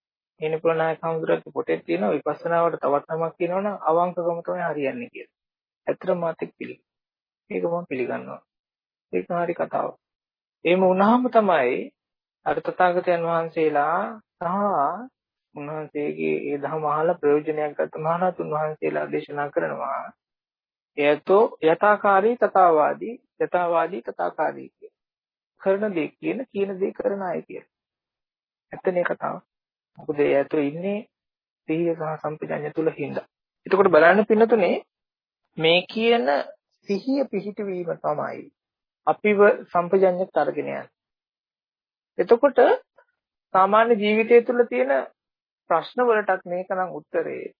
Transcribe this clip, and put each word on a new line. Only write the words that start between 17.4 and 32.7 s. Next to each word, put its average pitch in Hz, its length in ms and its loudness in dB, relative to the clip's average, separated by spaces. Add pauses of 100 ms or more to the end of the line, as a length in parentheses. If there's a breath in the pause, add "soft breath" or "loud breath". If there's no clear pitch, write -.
ගත්ත 156 260 -6
මහරහතුන් 170 520 -2
වහන්සේලා 151 560 -4
දේශනා 147 420 -6
කරනවා. 139 520 -4 (960)
"එයතෝ 147 460 4 (200)
යථාකාරී 202 760 4
තථාවාදී, 170 760 2 (220)
යථාවාදී 170 640 -2
තථාකාරී" 151 680 -6
කිය. - 240 -20 (680)
කරන 196 300 0
දේ 151 180 -2
කියන, 190 360 -6
කියන 196 300 -4
දේ 196 160 -2
කරන 202 320 -4
අය 165 180 -4
කියලා. - 300 -16 (1000)
ඇත්තනේ 175 340 -2
කතාව. 160 320 -6 (600)
මොකද 151 220 -6
ඒ 143 120 2
ඇත්තෝ 139 300 0
ඉන්නේ 175 360 -4 (720)
සිහිය 165 240 0
සහ 160 240 -6
සම්පජඤ්ඤය 156 540 -8